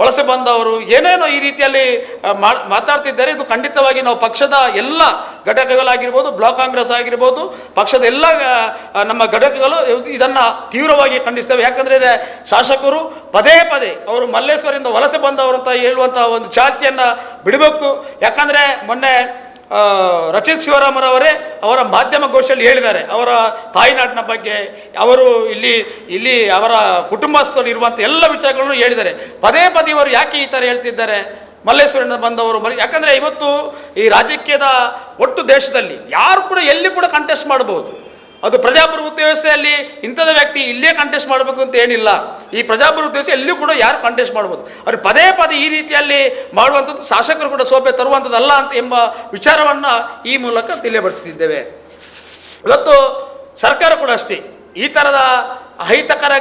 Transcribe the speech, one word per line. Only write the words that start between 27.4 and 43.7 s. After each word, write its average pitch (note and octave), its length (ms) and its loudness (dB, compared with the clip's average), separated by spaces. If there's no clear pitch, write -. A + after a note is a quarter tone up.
ಇರುವಂಥ A#3 340 -2
ಎಲ್ಲ D4+ 260 2
ವಿಚಾರಗಳನ್ನು C#4 460 0
ಹೇಳಿದ್ದಾರೆ. A#3 680 -2
ಪದೇ D#4+ 280 4
ಪದೇ D#4+ 220 0
ಇವರು C#4+ 200 2
ಯಾಕೆ D4 280 0
ಈ C#4 80 -2
ಥರ C4+ 140 -4
ಹೇಳ್ತಿದ್ದಾರೆ, A#3 880 -4
ಮಲ್ಲೇಶ್ವರದಿಂದ C4+ 460 2
ಬಂದವರು A3+ 480 -2
ಮಲ್-, A#3 180 -4
ಯಾಕಂದ್ರೆ D4+ 360 2
ಇವತ್ತು D4 640 -4
ಈ G#3+ 120 2
ರಾಜಕೀಯದ A#3+ 540 0
ಒಟ್ಟು B3+ 280 -2
ದೇಶದಲ್ಲಿ A#3 500 2
ಯಾರು D#4+ 320 4
ಕೂಡ F#4 160 -2
ಎಲ್ಲಿ E4 300 2
ಕೂಡ F4+ 160 -2
ಕಂಟೆಸ್ಟ್ D4+ 420 -2
ಮಾಡ್ಬೋದು, G#3 560 -4
ಅದು A3+ 140 2
ಪ್ರಜಾಪ್ರಭುತ್ವ D#4 640 0
ವ್ಯವಸ್ಥೆಯಲ್ಲಿ D4 800 0
ಇಂಥದ B3+ 280 -2
ವ್ಯಕ್ತಿ D4 280 0
ಇಲ್ಲೇ C4 320 -2
ಕಂಟೆಸ್ಟ್ D4 360 -2
ಮಾಡಬೇಕು C4 320 -2
ಅಂತ B3+ 160 -2
ಏನಿಲ್ಲ. A#3 320 2
ಈ A3 120 -4
ಪ್ರಜಾಪ್ರಭುತ್ವ D4+ 480 0
ವ್ಯವಸ್ಥೆ C#4+ 220 -2
ಎಲ್ಲಿಯೂ C#4 240 -2
ಕೂಡ D4 180 -2